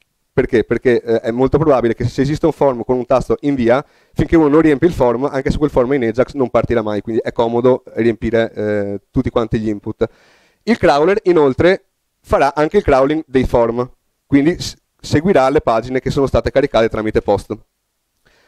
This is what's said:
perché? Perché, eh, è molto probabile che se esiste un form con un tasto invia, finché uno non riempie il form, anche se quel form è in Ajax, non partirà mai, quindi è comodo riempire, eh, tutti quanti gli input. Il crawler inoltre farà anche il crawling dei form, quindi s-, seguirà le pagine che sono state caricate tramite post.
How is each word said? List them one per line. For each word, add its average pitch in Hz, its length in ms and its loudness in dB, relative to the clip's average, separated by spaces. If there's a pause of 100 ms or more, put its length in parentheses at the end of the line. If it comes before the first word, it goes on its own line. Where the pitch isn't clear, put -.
(320)
perché? 123 320 0
Perché, 120 380 0
eh, 113 200 -2
è 117 100 -4
molto 131 260 0
probabile 127 380 2
che 120 120 -4
se - 140 -4
esiste 147 240 -2
un 156 60 2
form 127 320 -2
con 127 120 -2
un 123 120 -4
tasto 117 320 0
invia, 131 440 0 (300)
finché 160 220 0
uno 156 140 4
non 156 120 4
riempie 156 260 2
il 170 60 0
form, 123 380 0
anche 135 180 -4
se - 80 -4
quel 147 140 -2
form 131 220 0
è - 20 2
in 127 80 -2
Ajax, 113 300 -2
non 131 180 -2
partirà 117 320 0
mai, 107 180 -4
quindi 113 240 -4
è 120 60 -4
comodo 120 540 0 (100)
riempire, 113 580 -2
eh, 104 560 -4
tutti 123 220 -4
quanti 117 260 -2
gli 110 100 -4
input. 110 400 -6 (540)
Il 220 160 0
crawler 170 460 2
inoltre 165 640 2 (360)
farà 143 320 0
anche 156 240 0
il 196 60 2
crawling 143 420 2
dei 127 200 0
form, 120 460 0 (360)
quindi 143 320 2
s-, - 160 -12 (240)
seguirà 151 500 0
le 147 120 0
pagine 123 400 -2
che 131 100 -6
sono 139 160 0
state 123 240 -2
caricate 123 360 0
tramite 107 360 -4
post. 104 340 -4 (920)